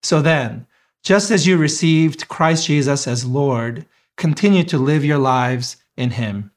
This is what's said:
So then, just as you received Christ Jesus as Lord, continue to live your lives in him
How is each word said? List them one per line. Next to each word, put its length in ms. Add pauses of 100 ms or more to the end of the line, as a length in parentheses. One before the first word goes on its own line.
So 180
then, 440 (360)
just 300
as 160
you 80
received 720
Christ 400
Jesus 400
as 180
Lord, 600 (300)
continue 480
to 140
live 260
your 140
lives 600 (180)
in 140
him 460